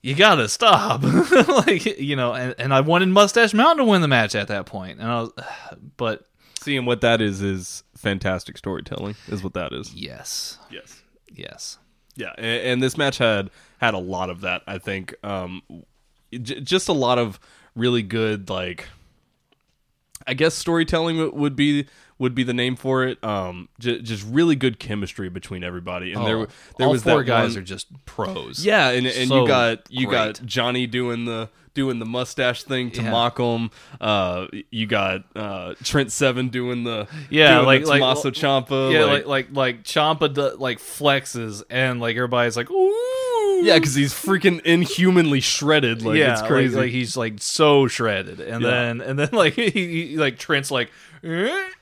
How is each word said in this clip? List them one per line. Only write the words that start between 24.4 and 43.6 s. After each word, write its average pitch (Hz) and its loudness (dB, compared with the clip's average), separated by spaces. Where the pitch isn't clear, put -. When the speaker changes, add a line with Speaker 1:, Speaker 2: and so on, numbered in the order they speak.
Speaker 2:
good 123 0
chemistry 101 -8
between 90 -12
everybody. 90 -8
And 117 -4
there 110 0
Speaker 1:
Oh, 110 -2
Speaker 2:
w-, - -10
there 127 2
Speaker 1:
all 147 4
Speaker 2:
was 117 0
Speaker 1:
four 127 4
Speaker 2:
that 131 0
Speaker 1:
guys 113 2
Speaker 2:
one 95 -10
Speaker 1:
are - -14
just 92 -12
pros. 92 -8
Speaker 2:
Yeah, 196 4
and, 123 2
and 127 0
Speaker 1:
So 135 6
Speaker 2:
you 120 6
got, 120 2
you 127 -2
Speaker 1:
great. 113 0
Speaker 2:
got 127 -16
Johnny 123 -2
doing 120 -4
the, 113 -6
doing 131 -2
the 110 -6
mustache 123 -4
thing 127 -4
to 117 -8
Speaker 1:
Yeah. 113 -2
Speaker 2:
mock 117 0
'em. 117 0
Uh, 92 0
y-, 104 -14
you 110 -4
got, 98 -2
uh, 95 -8
Trent 135 0
Seven 127 0
doing 123 -6
the, 110 -6
Speaker 1:
Yeah, 151 8
Speaker 2:
doing 123 6
Speaker 1:
like, 135 6
Speaker 2:
the 160 -4
Speaker 1:
like, 139 6
Speaker 2:
Tommaso 131 2
Ciampa, 135 0
Speaker 1:
yeah, 156 6
Speaker 2:
like 143 2
Speaker 1:
like, - -
like, 139 -4
like, 127 -2
Ciampa 151 0
do, 139 0
like, 123 -4
flexes 123 -2
and, 127 0
like, 117 -2
everybody's 120 0
like, 120 -4
"Ooh." 440 2